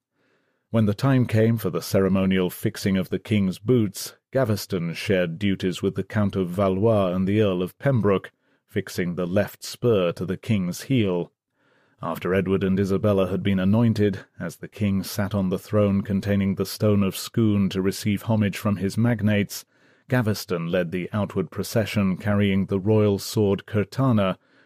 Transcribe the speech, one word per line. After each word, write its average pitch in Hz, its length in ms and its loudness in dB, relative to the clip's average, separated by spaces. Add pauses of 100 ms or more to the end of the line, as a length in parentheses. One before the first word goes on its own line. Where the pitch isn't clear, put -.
(720)
When 113 140 2
the 101 80 0
time 131 320 2
came 113 320 2
for 95 140 -4
the 82 100 -4
ceremonial 95 680 2
fixing - 440 -4
of 92 140 -2
the 95 80 -4
king's 95 400 0
boots, 110 600 -2 (140)
Gaveston 98 600 -2
shared 87 460 0
duties 95 420 -2
with 95 140 0
the 95 80 -4
Count 104 320 -2
of 95 140 0
Valois 98 640 2
and 92 160 0
the 104 140 2
Earl 92 220 2
of 90 160 -8
Pembroke, 104 520 2 (360)
fixing 87 480 -4
the 90 100 -2
left 95 380 -2
spur 95 480 0
to 90 160 -6
the 92 100 -4
king's 92 460 -2
heel. 98 480 0 (720)
After 87 320 -4
Edward 95 280 2
and 95 160 2
Isabella 95 500 2
had 92 120 -2
been 98 180 0
anointed, 104 600 2 (200)
as 87 180 -10
the 85 100 -16
king 98 340 -2
sat 98 320 -4
on 95 160 0
the 107 80 0
throne 101 460 2
containing 98 500 0
the 95 140 -2
stone 104 340 2
of 95 160 -2
Scone 101 520 2
to 95 120 -2
receive 98 400 -2
homage 107 380 0
from 104 160 0
his 92 200 -4
magnates, 107 680 0 (420)
Gaveston 98 600 -2
led 87 240 0
the 90 200 -4
outward 98 380 -4
procession 98 680 -2
carrying 101 520 0
the 98 120 -2
royal 104 380 2
sword 101 480 0
Curtana, 104 720 0 (280)